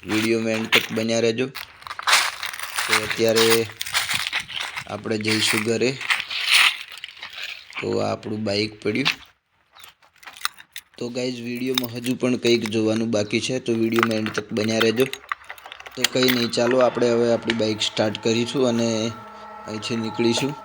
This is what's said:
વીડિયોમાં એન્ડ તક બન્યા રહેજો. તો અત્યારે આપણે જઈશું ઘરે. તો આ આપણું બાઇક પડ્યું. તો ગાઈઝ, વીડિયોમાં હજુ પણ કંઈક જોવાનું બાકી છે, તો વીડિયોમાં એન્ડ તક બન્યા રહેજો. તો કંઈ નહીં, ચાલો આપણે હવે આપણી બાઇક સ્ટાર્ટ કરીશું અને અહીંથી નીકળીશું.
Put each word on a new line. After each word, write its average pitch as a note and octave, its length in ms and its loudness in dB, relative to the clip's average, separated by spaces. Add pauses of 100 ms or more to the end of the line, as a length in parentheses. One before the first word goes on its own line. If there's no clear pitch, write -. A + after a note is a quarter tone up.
વીડિયોમાં A2+ 460 0
એન્ડ A2 160 -2
તક - 240 0
બન્યા A2+ 280 0
રહેજો. A#2 260 2 (1400)
તો - 80 0
અત્યારે A2+ 720 4 (1200)
આપણે G#2+ 320 -4
જઈશું G#2+ 420 2
ઘરે. A2+ 300 2 (1900)
તો G#2 180 0
આ G#2 140 0
આપણું G#2+ 320 -6
બાઇક G#2+ 380 -2
પડ્યું. A#2 260 0 (1900)
તો A#2+ 100 -6
ગાઈઝ, B2 320 -4
વીડિયોમાં B2 500 -4
હજુ A#2+ 260 -4
પણ B2 200 0
કંઈક A#2 340 2
જોવાનું A2 400 0
બાકી G#2+ 300 0
છે, C3 200 -2
તો A#2+ 120 -2
વીડિયોમાં A2+ 460 2
એન્ડ G#2+ 140 -2
તક - 200 -6
બન્યા A2 260 0
રહેજો. A2+ 260 4 (920)
તો B2+ 80 -8 (100)
કંઈ B2+ 180 4
નહીં, A#2+ 200 2
ચાલો A#2+ 280 2
આપણે A#2+ 320 4
હવે A#2 220 4
આપણી A#2 220 0
બાઇક G#2+ 260 0
સ્ટાર્ટ G#2+ 380 0
કરીશું A#2+ 500 2
અને A#2 420 0 (560)
અહીંથી G#2+ 300 -6
નીકળીશું. A#2 580 0 (100)